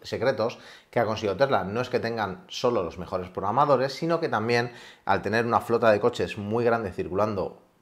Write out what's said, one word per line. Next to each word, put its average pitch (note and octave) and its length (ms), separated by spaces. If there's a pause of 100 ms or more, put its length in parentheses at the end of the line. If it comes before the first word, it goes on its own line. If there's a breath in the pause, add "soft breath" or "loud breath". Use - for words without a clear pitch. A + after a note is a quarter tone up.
secretos A2 560 (320 loud breath)
que - 80
ha A#2 60
conseguido G#2 320
Tesla. B2 260
No G2+ 180
es B2 80
que A#2 120
tengan A2 480
solo A#2+ 340
los E2 160
mejores F2+ 300
programadores, B2+ 640
sino E3 260
que E3 100
también, A#2+ 440 (320 loud breath)
al F#2+ 180
tener A2+ 240
una A2 140
flota A2+ 320
de G2+ 80
coches G#2+ 380
muy G#2+ 260
grande A#2 260
circulando F#2+ 680 (220)